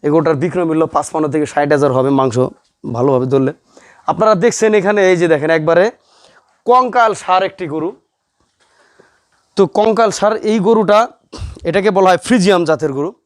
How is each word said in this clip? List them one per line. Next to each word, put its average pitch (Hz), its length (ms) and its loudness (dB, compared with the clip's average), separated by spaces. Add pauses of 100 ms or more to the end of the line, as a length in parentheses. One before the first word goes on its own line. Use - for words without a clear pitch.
এই 147 80 0
গরুটার 160 300 2
বিক্রয় 170 260 -4
মূল্য 160 140 -2 (120)
পাঁচপান্ন 156 380 -4
থেকে 151 200 -2
ষাট 147 240 -2
হাজার 139 200 0
হবে 131 220 0
মাংস 131 180 0 (600)
ভালোভাবে 131 360 0
ধরলে। 135 200 0 (580)
আপনারা 214 220 0 (120)
দেখছেন 220 260 0 (100)
এখানে, 202 200 0 (100)
এই 180 100 2
যে 175 120 2
দেখেন 156 260 0
একবারে 165 260 2 (800)
কঙ্কাল 233 460 2 (100)
সার 185 280 0
একটি 180 240 -12
গরু। 160 160 -4 (1700)
তো 196 60 2 (160)
কঙ্কাল 220 400 2
সার 208 140 0 (180)
এই 220 160 0
গরুটা, 208 320 2 (680)
এটাকে 190 280 0
বলা 196 140 4
হয় 175 160 2
ফ্রিজিয়াম 190 420 2
জাতের 156 280 -2
গরু। 151 140 -6 (160)